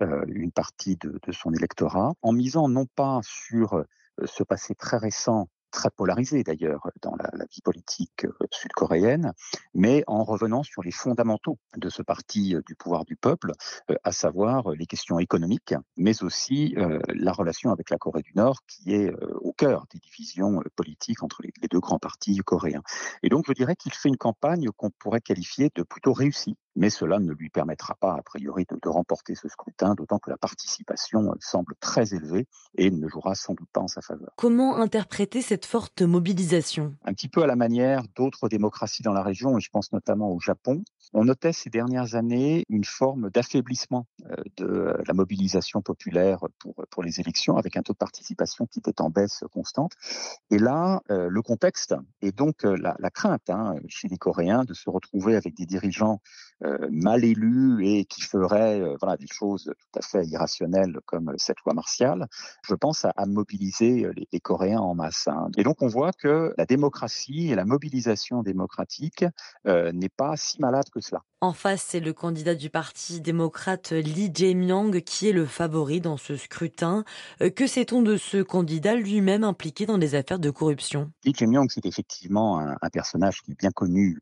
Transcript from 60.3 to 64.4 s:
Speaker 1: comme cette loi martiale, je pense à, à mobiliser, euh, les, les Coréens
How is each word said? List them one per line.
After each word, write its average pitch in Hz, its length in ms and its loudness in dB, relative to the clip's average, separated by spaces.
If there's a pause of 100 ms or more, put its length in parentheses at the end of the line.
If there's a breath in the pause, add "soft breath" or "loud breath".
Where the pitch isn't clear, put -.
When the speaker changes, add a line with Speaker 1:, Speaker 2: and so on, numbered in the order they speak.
Speaker 1:
comme 82 300 -4
cette - 280 -2
loi 80 100 0
martiale, 135 520 0 (400 loud breath)
je 101 80 -2
pense 151 300 0
à, 92 120 2
à 101 100 -2
mobiliser, 104 800 0
euh, 90 120 -2
les, - 160 -8
les 87 80 -2
Coréens 95 400 0